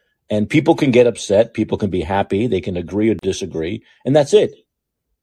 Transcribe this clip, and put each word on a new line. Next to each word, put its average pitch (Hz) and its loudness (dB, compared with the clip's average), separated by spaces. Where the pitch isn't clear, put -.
and 107 -2
people 156 2
can 147 0
get 120 6
upset, 107 0
people 101 -2
can 104 -4
be 90 -2
happy, 98 -2
they 92 -2
can 90 -6
agree 90 -2
or 104 0
disagree, 87 -6
and 139 2
that's 147 2
it. 190 4